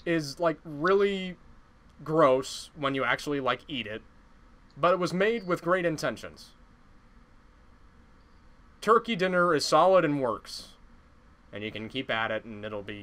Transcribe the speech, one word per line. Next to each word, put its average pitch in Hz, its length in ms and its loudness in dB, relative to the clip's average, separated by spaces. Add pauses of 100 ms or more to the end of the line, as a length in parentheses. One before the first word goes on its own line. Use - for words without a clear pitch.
is, 160 360 -2
like, 170 240 2
really 185 720 0 (680)
gross 139 720 2
when 139 200 -2
you 135 100 -2
actually, 139 340 -2
like, 123 300 -2
eat 120 180 -8
it, 110 140 -10 (720)
but 165 180 2
it 185 60 0
was 170 140 -2
made 196 340 0
with 175 140 -2
great 180 240 0
intentions. 127 640 -6 (2250)
Turkey 226 340 2
dinner 180 400 2
is 139 100 0
solid 175 380 6
and 147 180 0
works, - 520 -6 (800)
and 104 100 -10
you 107 80 -8
can 107 160 -10
keep 131 240 -6
at 113 180 -2
it, 110 140 -4
and 107 220 -14
it'll 104 180 -8
be, 104 200 -10